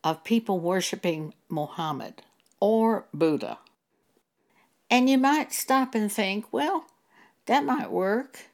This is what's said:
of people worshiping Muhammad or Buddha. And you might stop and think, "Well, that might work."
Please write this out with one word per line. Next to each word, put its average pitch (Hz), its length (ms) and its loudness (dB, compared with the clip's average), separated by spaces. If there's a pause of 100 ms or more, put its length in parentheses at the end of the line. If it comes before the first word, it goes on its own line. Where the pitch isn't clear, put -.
of 156 220 -2
people 226 340 0
worshiping 170 760 -2 (140)
Muhammad 151 720 -6 (360)
or 220 560 2
Buddha. 151 440 0 (1300)
And 247 180 4
you 269 100 6
might 277 340 2
stop 262 420 0
and 214 160 0
think, 202 420 -4
"Well, 311 340 -2 (600)
that 285 180 2
might 233 280 -2
work." 196 600 -2